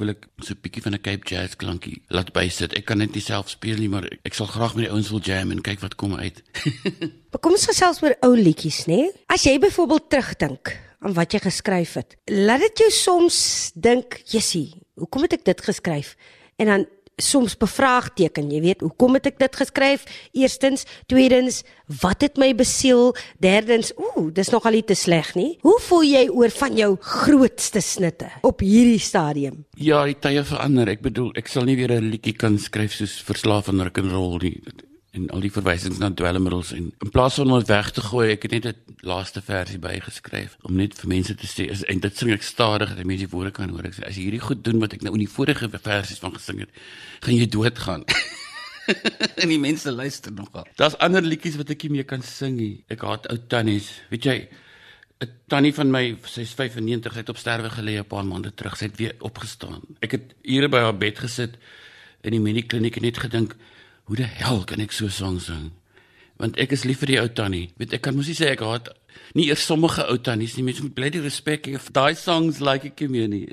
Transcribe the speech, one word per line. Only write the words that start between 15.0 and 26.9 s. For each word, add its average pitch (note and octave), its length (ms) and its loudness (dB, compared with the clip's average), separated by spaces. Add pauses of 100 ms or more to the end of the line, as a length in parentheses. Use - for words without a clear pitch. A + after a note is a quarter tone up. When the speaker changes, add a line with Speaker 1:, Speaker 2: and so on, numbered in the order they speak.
Speaker 2:
het - 60 2
ek - 120 -4
dit F3+ 160 2
geskryf?" E3 540 -4 (400)
En A3 100 0
dan G3+ 200 4 (320)
soms - 400 2
bevraagteken, G3+ 920 0
jy D3+ 100 0
weet, F3+ 200 2
"Hoekom B3 320 4
het C4+ 120 2
ek - 140 -2
dit C4+ 160 2
geskryf?" C#4 480 0 (280)
Eerstens, C4+ 520 2 (240)
tweedens, B3+ 560 6 (380)
"Wat - 200 2
het C#4+ 160 0
my C4+ 180 6
besiel?" B3 600 6 (240)
Derdens, A3 580 4
"Oeh, E3+ 360 -2
dis F#3+ 160 0
nogal A3+ 220 4
nie A3 120 4
te G#3+ 100 2
sleg E3+ 420 2
nie." B3 260 0
Hoe G#4 180 8
voel E4+ 240 4
jy C#4 240 6
oor A#3 220 4
van A#3+ 260 -2
jou G#3 240 4